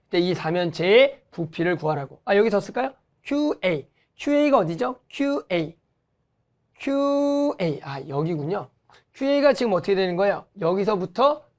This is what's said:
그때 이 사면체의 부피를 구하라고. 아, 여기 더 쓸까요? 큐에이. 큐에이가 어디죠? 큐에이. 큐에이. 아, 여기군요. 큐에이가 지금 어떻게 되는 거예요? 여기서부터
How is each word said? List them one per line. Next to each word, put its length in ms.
그때 140
이 160
사면체의 840
부피를 460
구하라고. 480
아, 120
여기 120
더 120
쓸까요? 340
큐에이. 640
큐에이가 420
어디죠? 420
큐에이. 640
큐에이. 1080
아, 260
여기군요. 600
큐에이가 380
지금 220
어떻게 200
되는 220
거예요? 300
여기서부터 840